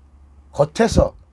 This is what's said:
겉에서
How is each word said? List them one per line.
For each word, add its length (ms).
겉에서 640